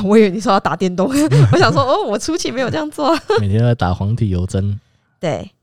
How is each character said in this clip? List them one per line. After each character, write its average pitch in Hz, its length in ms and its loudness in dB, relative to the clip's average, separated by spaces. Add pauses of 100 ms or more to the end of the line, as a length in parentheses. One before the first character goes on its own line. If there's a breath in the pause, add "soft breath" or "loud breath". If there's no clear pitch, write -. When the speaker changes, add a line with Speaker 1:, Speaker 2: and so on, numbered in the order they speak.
Speaker 1:
我 202 120 2
以 226 60 8
为 208 80 4
你 185 100 -4
说 208 120 -2
要 196 80 2
打 143 160 -2
电 185 200 -2
动， 185 140 0
<laughs> 196 420 4
我 277 60 4
想 247 160 4
说， 277 80 2
哦， 302 220 0
我 240 140 -2
初 320 200 -4
期 - 140 -6
没 240 100 -6
有 247 80 -4
这 - 80 -6
样 302 140 -6
做。 302 340 -2
Speaker 2:
<laughs> 415 160 0
每 101 60 -2
天 101 120 0
都 120 60 2
在 120 80 2
打 90 200 -2
黄 101 220 -2
体 110 140 -2
油 90 160 -2
针。 98 340 -4 (400)
Speaker 1:
对。 127 300 -6 (140)